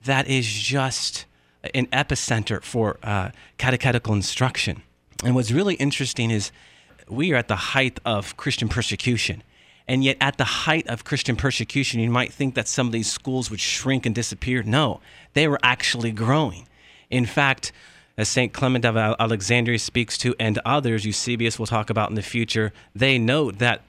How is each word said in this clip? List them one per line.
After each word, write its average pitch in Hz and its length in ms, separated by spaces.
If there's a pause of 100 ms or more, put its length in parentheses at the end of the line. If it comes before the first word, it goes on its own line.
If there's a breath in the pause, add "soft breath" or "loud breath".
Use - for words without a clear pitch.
that 135 240
is 131 180
just 127 800 (500 soft breath)
an 127 140
epicenter 123 760
for, 110 400
uh, 101 280 (280 loud breath)
catechetical 120 560
instruction. - 680 (420)
And 123 100
what's 120 160
really 175 240
interesting 135 560
is 107 200 (580 loud breath)
we 151 240
are 131 40
at 117 120
the 104 80
height 131 480
of 107 320
Christian 120 320
persecution. 107 760 (440 soft breath)
And 131 160
yet 135 180
at 139 180
the 131 60
height 160 420
of - 180
Christian 131 320
persecution, 127 640
you 113 100
might 123 220
think 131 220
that 113 140
some 127 180
of 117 60
these 113 180
schools 131 400
would 107 100
shrink - 460
and 110 80
disappear. 120 480
No, 117 380 (340 loud breath)
they 151 140
were 143 140
actually 120 500
growing. 113 540 (440 soft breath)
In 123 160
fact, 139 460 (440 loud breath)
as 110 120
Saint 123 240
Clement 127 320
of 113 120
Al-, 110 220
Alexandria 117 600
speaks - 400
to, 127 200
and 110 260
others, 117 400
Eusebius 113 540
will 110 80
talk 107 240
about 107 180
in - 60
the 104 80
future, 110 500 (220 loud breath)
they 131 240
note 120 400
that 120 300